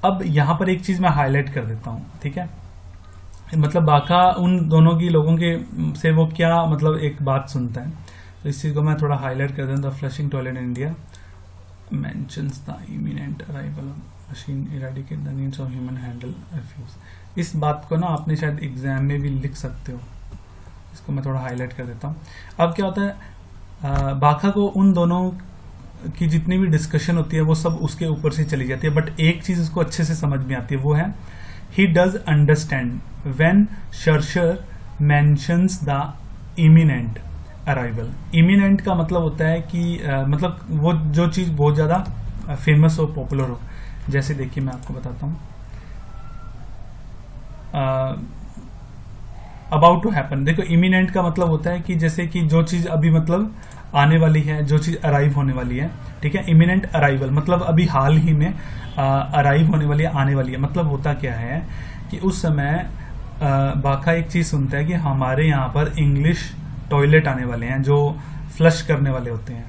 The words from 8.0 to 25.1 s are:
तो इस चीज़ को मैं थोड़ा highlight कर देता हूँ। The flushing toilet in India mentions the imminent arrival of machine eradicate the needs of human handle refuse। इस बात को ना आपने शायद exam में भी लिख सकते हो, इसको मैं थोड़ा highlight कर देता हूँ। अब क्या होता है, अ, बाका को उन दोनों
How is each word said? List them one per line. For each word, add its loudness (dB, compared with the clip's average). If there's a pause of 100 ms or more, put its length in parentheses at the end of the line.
तो -6
इस -6
चीज़ -2
को 0
मैं 2
थोड़ा 0
highlight -4
कर -6
देता -2
हूँ। -6
The -8
flushing -4
toilet -6
in -8
India -4 (1040)
mentions -8
the -12
imminent -10
arrival -12
of -14 (320)
machine -10
eradicate -10
the -8
needs -6
of -10
human -8
handle -12 (180)
refuse। -14 (380)
इस -6
बात -2
को -2
ना -2
आपने -4
शायद -4
exam -4
में -2
भी -2
लिख -4
सकते -10
हो, -10 (960)
इसको -12
मैं -4
थोड़ा -4
highlight -8
कर -10
देता -10
हूँ। -8 (420)
अब 2
क्या 0
होता -2
है, 0
अ, -6
बाका 4
को 2
उन 4
दोनों 2 (800)